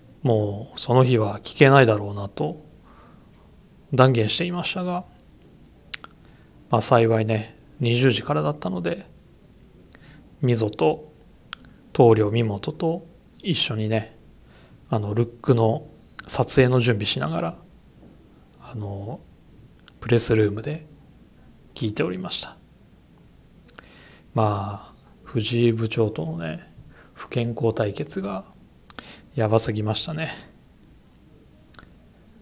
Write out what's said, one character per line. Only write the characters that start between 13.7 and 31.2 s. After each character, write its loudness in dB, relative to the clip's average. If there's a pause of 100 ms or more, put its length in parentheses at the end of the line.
に -2
ね、 -4 (720)
あ 0
の、 -4
ル 2
ッ -4 (100)
ク 4
の 2 (400)
撮 -2
影 6
の 4
準 2
備 -4
し -2
な -4
が -4
ら、 -6 (1040)
あ -20
の、 -10 (800)
プ -10
レ 6
ス 2
ル 4
ー -4
ム -8
で -8 (880)
聞 -4
い -4
て -4
お -2
り -8
ま -10
し -6
た。 -14 (1800)
ま -2
あ、 - (320)
藤 0
井 4
部 -4
長 0
と -8
の -8
ね、 -10 (440)
不 -18
健 -2
康 0
対 -2
決 -8
が -8 (880)
や 0
ば 4
す 0
ぎ -4
ま -2
し -4
た -10
ね。 -8 (2000)